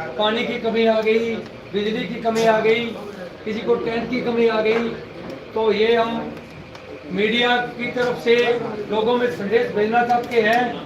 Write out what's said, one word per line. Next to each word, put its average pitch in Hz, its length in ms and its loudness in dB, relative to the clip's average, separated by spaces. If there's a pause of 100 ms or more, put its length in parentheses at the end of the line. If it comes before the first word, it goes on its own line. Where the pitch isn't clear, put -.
(180)
पानी 220 280 0
की 240 160 -4
कमी 226 260 2
आ 220 140 4
गई, 226 340 0 (380)
बिजली 214 340 -2
की 233 140 -6
कमी 226 240 2
आ 220 140 6
गई, 226 260 2 (600)
किसी 214 160 -4
को 233 140 2
टेंट 233 340 -4
की 247 120 -2
कमी 233 260 2
आ 220 140 2
गई। 226 280 2 (640)
तो 220 200 2
ये 226 220 4
हम 233 380 -2 (760)
मीडिया 233 440 2 (220)
की 240 140 -6
तरफ 247 320 -2
से 233 120 6 (560)
लोगों 226 260 2
में 240 140 2
संदेश 208 420 0
भेजना 220 340 2
चाहते 220 340 2
हैं 226 220 4 (220)